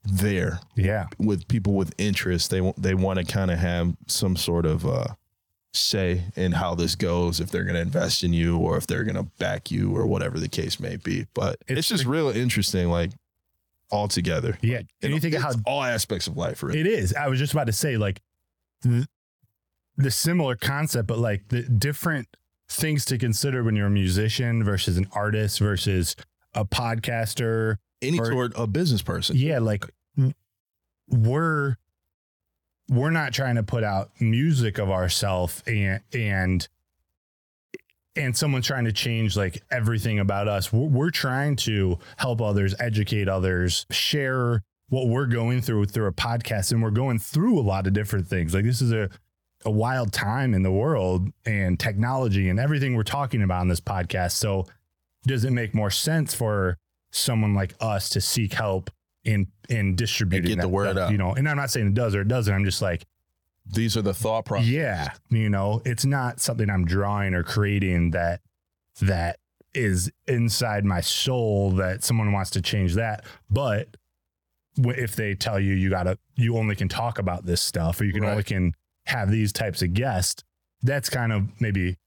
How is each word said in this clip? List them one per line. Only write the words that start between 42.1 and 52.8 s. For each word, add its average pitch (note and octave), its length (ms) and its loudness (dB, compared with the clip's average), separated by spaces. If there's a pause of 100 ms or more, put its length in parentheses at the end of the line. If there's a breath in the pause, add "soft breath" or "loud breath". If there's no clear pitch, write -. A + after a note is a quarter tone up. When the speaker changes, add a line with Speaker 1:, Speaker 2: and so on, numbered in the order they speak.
Speaker 2:
help A#2+ 240 -2
others, G2+ 380 2
educate G#2+ 500 0
others, F2+ 640 0
share B2+ 720 0 (260)
what C3 180 0
we're B2+ 200 2
going A#2 340 0
through, G#2+ 240 2
through G#2 220 -2
a F2 60 0
podcast. A#2 580 -2
And A#2 100 4
we're A2 100 2
going A#2+ 280 2
through F3+ 400 2
a - 20 2
lot F#2+ 240 2
of F#2+ 80 2
different G#2 340 0
things. F2 280 0
Like, G2+ 100 2
this B2 160 2
is A#2 100 2
a, G#2+ 180 0 (560 loud breath)
a A2+ 60 0
wild A2+ 420 0
time A#2 420 0
in F#2 80 4
the F#2 80 4
world F#2+ 560 2 (180)
and G2 340 0
technology A2 720 0
and G2 100 2
everything C#3 360 0